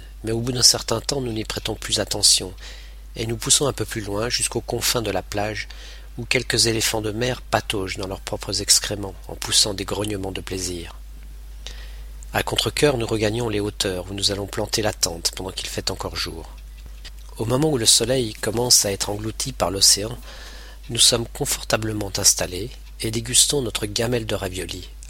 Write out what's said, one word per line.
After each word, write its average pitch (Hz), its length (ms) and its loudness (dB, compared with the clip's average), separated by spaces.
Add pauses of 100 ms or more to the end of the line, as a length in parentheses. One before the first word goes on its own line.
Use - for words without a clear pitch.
(260)
mais 110 80 0
au 117 80 0
bout 123 100 0
d'un 123 100 0
certain - 380 6
temps, 139 220 0
nous 123 100 -2
n'y 110 140 -2
prêtons - 300 -4
plus 107 260 0
attention, 98 520 4 (600)
et 113 100 -2
nous 113 120 0
poussons 135 280 4
un 127 80 2
peu 110 120 -2
plus - 160 -6
loin, 101 280 -2
jusqu'aux - 320 -2
confins 120 400 0
de 104 100 0
la 92 120 0
plage, 104 440 -2 (500)
où 120 80 -6
quelques 117 420 2
éléphants 113 340 2
de 107 100 -2
mer 120 300 0
pataugent 98 560 0
dans 98 100 -4
leurs 95 120 -6
propres 101 420 -4
excréments, 101 540 0 (120)
en 82 80 -10
poussant 107 380 2
des 98 120 -4
grognements 98 460 -4
de 92 100 -8
plaisir. 90 540 -6 (1400)
À 104 100 4
contre-cœur, 131 540 4
nous 113 100 0
regagnons 110 420 2
les 104 100 0
hauteurs, 95 520 -2
où - 20 -4
nous 101 180 0
allons 101 140 -2
planter 104 380 -2
la 101 100 2
tente 85 420 -2
pendant 92 160 -4
qu'il - 160 -8
fait - 220 -2
encore 92 260 -4
jour. 82 320 -6 (880)
Au 113 80 0
moment 131 240 4
où 147 80 4
le 113 80 2
soleil 117 480 6
commence 113 500 4
à 104 80 4
être - 180 -2
englouti 107 440 -4
par 90 180 2
l'océan, 98 460 4 (720)
nous 117 100 -2
sommes 117 260 6
confortablement 110 920 0
installés 92 520 2 (300)
et 113 120 -2
dégustons 120 500 4
notre 110 240 -2
gamelle 113 400 0
de 107 100 0
raviolis, 92 540 -4 (200)